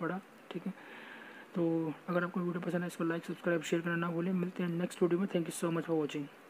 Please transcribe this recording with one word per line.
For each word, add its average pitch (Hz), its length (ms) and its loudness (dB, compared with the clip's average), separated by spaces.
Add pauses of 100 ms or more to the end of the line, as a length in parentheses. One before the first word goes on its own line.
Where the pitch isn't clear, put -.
पड़ा। 175 180 -2 (320)
ठीक 170 140 -6
है, 190 80 -2 (840)
तो 165 380 2 (160)
अगर 175 140 2
आपको 185 160 -2
वीडियो 175 220 0
पसंद 175 200 0
है 175 60 -2
इसको 170 160 -4
like, 165 220 0
subscribe, 170 360 2
शेयर 170 200 2
करना 170 140 0
ना 170 160 0
भूलें। 170 220 2
मिलते 185 300 0
हैं 175 60 2
नेक्स्ट 170 340 0
video 175 160 6
में। 196 80 2
Thank 170 220 0
you - 140 -4
so 170 140 2
much 165 120 -2
for 160 140 4
watching। 143 340 -4 (120)